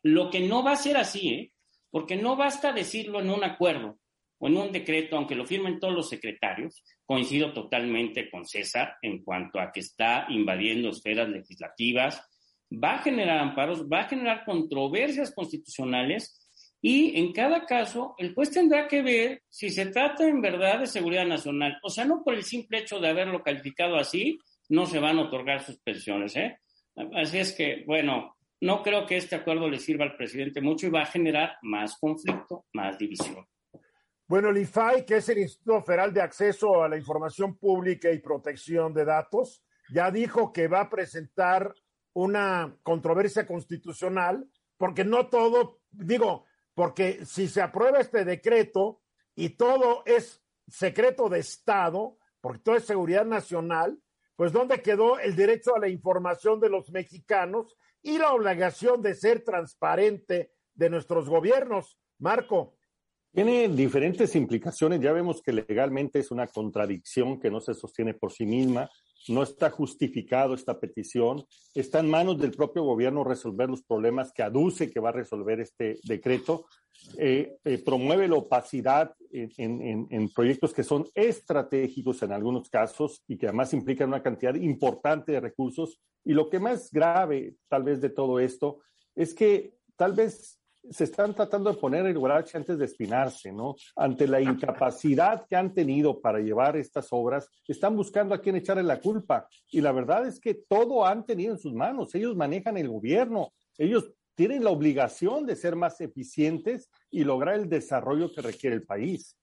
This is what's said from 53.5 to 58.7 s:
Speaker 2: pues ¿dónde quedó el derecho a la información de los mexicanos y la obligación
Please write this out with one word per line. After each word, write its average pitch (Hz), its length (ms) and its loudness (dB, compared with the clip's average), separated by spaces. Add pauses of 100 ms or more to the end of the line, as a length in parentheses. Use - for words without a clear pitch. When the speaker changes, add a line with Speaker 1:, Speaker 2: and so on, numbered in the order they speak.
Speaker 2:
pues 170 180 2
¿dónde 254 280 2
quedó 226 380 4
el 196 160 -2
derecho 226 400 4
a 220 40 2
la 202 100 0
información 180 720 0
de 214 100 4
los 190 220 -2
mexicanos 185 840 -2 (260)
y 302 160 -2
la 311 160 4
obligación 202 680 2